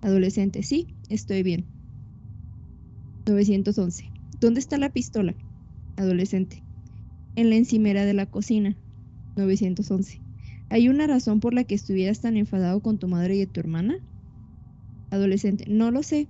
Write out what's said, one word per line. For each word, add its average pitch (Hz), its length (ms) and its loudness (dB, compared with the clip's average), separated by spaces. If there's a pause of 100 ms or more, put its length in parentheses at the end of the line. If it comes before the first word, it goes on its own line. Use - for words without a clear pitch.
Adolescente, 190 600 2
"Sí, - 340 -2 (120)
estoy 208 360 -2
bien". 175 220 0 (1600)
Novecientos 202 520 4
once. 180 320 -4 (300)
"¿Dónde 233 200 4
está 277 180 -4
la 277 140 0
pistola?". 208 420 -2 (640)
Adolescente, 185 680 0 (720)
"En 226 140 6
la 220 60 6
encimera 214 480 4
de 202 100 4
la 196 120 2
cocina". 208 500 0 (600)
Novecientos 196 540 2
once. 190 300 -2 (480)
"¿Hay 233 200 6
una 285 180 4
razón 254 340 2
por 240 140 0
la 247 100 2
que - 120 -4
estuvieras 190 440 0
tan 233 160 0
enfadado 190 460 2
con 220 160 0
tu 185 100 -4
madre 180 280 2
y 196 100 2
tu 175 140 -8
hermana?". 165 380 -2 (1120)
Adolescente, 196 580 2
"No 220 240 4
lo 269 100 0
sé 294 280 0